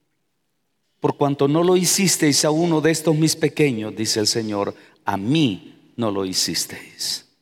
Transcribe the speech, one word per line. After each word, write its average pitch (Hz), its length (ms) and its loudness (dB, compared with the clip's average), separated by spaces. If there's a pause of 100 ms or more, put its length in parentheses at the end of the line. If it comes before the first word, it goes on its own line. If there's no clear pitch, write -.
(1000)
"Por 139 160 0
cuanto 143 320 0
no 160 160 2
lo 180 120 4
hicisteis 170 680 2
a 151 80 2
uno 160 280 2
de 156 120 2
estos 160 240 0
mis 156 180 2
pequeños", 120 600 -2
dice 110 240 -2
el 104 80 2
Señor, 101 440 -2 (320)
"a 101 120 -2
mí 113 800 -2
no 113 160 -2
lo 98 120 -2
hicisteis". - 1040 -6 (160)